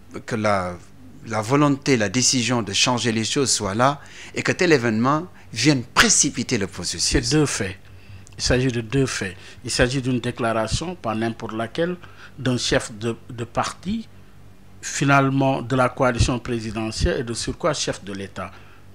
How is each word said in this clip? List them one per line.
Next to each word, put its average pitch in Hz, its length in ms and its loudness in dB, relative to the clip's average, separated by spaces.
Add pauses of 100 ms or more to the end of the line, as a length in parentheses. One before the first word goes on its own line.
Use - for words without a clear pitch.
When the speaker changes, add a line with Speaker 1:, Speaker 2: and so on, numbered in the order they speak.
(260)
Speaker 1:
que - 100 -6
la, 101 400 0 (520)
la 110 140 -2
volonté, 139 560 4
la 104 120 2
décision 120 520 2
de 98 120 -4
changer 120 380 2
les 110 140 0
choses 131 260 0
soit 101 240 0
là, 139 240 4 (360)
et - 80 -4
que - 80 2
tel 175 200 4
événement 127 560 4 (260)
vienne 127 300 4 (100)
précipiter 135 680 2
le 98 80 -2
processus. - 420 -4 (140)
Speaker 2:
C'est 120 80 -2
deux 151 160 4
faits. 95 300 -4 (600)
Il - 60 -10
s'agit 127 280 2
de 117 100 -2
deux 131 260 0
faits. 95 280 -6 (300)
Il 117 60 -6
s'agit 131 300 2
d'une 123 180 0
déclaration, 117 760 -2
pas 110 200 -4
n'importe 113 380 -4
laquelle, 139 420 -4 (420)
d'un 123 200 0
chef - 400 0
de, 113 180 -4 (160)
de 117 120 -8
parti, 196 640 -6 (760)
finalement 135 840 2
de 123 120 -2
la 127 140 4
coalition 123 500 2
présidentielle 113 840 -2
et - 20 -2
de 117 100 -6
surcroît 151 400 -4
chef - 300 -4
de 98 100 -10
l'État. 95 380 -10 (440)